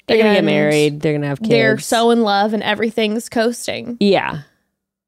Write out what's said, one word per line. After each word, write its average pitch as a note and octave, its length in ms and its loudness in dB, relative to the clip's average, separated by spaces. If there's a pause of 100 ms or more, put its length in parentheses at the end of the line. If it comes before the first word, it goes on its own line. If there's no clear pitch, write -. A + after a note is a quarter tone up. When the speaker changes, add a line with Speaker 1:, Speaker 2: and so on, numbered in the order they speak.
Speaker 1:
They're A3+ 100 2
gonna A3 140 4
get G3+ 80 4
Speaker 2:
and E3 60 2
Speaker 1:
married. D3+ 540 2
They're D3+ 140 -2
gonna D3 140 -4
have C#3+ 140 -4
Speaker 2:
they're A3 360 2
Speaker 1:
kids. - 100 -10
Speaker 2:
so A#3 240 2
in A#3 100 2
love G#3 320 0
and A3 80 -4
everything's A3 680 -4
coasting. A#3 720 -4
Speaker 1:
Yeah. D#3 400 0 (680)